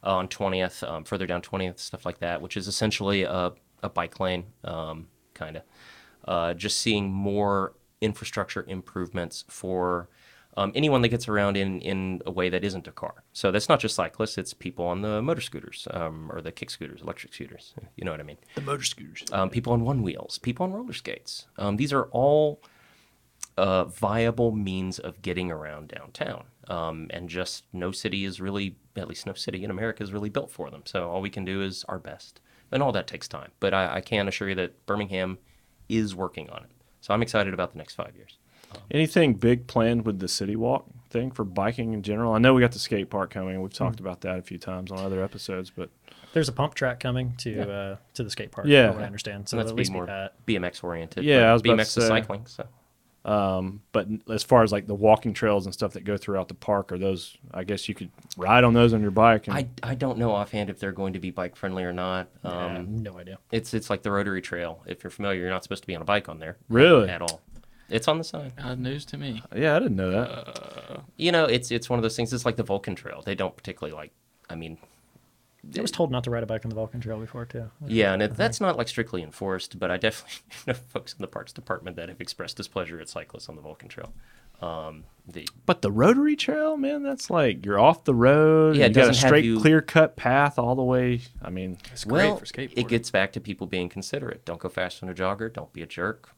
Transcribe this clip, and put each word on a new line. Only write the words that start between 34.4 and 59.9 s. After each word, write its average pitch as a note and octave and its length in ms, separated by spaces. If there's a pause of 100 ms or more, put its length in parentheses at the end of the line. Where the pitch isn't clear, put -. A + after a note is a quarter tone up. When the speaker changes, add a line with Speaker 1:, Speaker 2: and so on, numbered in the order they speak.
Speaker 1:
you G2 80
that F2+ 300
Birmingham F#2 520 (500)
is G#2+ 280
working F2 340
on - 140
it. - 60 (320)
So - 100
I'm A2 100
excited G#2 320
about F2+ 180
the D#2 60
next D2+ 160
five - 220
years. - 220 (360)
Um, - 60 (100)
Speaker 2:
Anything D3+ 440
big A#2+ 320
planned A#2 400
with G2+ 140
the F#2+ 60
City G2+ 300
Walk B2 300 (240)
thing B2 200
for A#2+ 140
biking G#2+ 480
in G#2+ 100
general? G#2+ 300
I A2 60
know C3 160
we B2+ 80
got A#2+ 100
the A2+ 60
skate G2+ 320
park F#2+ 200
coming. F#2+ 300
We've F#2+ 120
talked F#2+ 280
Speaker 3:
Hmm. F#2 60
Speaker 2:
about F2+ 160
that F#2 160
a F2+ 40
few F2+ 160
times F#2 320
on F#2+ 80
other F#2+ 240
episodes, F#2+ 480
but F2 200 (420)
Speaker 3:
There's D#3 160
a B2+ 40
pump C#3 220
track B2 240
coming B2 420
to, A#2+ 100
Speaker 1:
Yeah. G#2 140
Speaker 3:
uh, G2 320 (180)
to B2 100
the G#2 60
skate - 200
park, G#2 160
Speaker 2:
Yeah. C#3+ 220
Speaker 3:
from F#2+ 80
what G#2 80
I - 20
understand. G2+ 420
So A2+ 80
Speaker 1:
And A2+ 40
that's A2 80
Speaker 3:
there'll A2 80
at - 20
least F#2+ 140
Speaker 1:
be - 20
more F2+ 120
Speaker 3:
be G2 60
that. G2 340
Speaker 1:
B A2 100
M F2+ 80
X - 180
oriented, E2+ 420
Speaker 2:
Yeah, C#3+ 160
Speaker 1:
but A#2 60
Speaker 2:
I A2+ 60
was A#2 80
about - 40
Speaker 1:
B A#2 80
M A2 80
X A2 140
Speaker 2:
to A#2 60
Speaker 1:
is A#2 60
Speaker 2:
say. - 20
Speaker 1:
cycling, A2 380
so. - 200 (600)
Speaker 2:
Um, G2 540 (120)
but G2 140
n-, G#2+ 220
as A2 140
far A#2+ 200
as, G#2+ 80
like, G#2 160
the G#2+ 80
walking G#2+ 380
trails G2+ 320
and F#2 80
stuff G2+ 220
that F#2 100
go G2+ 140
throughout F#2+ 300
the F#2 60
park, G2+ 380
are F#2 60
those, F#2+ 400 (160)
I F#2 100
guess G2 240
you G2+ 60
could F2+ 160 (260)
ride A2 280
on A#2 100
those A#2+ 180
on A2 80
your G#2 120
bike A2 360
and - 80
Speaker 1:
I, C3 120 (140)
I B2 120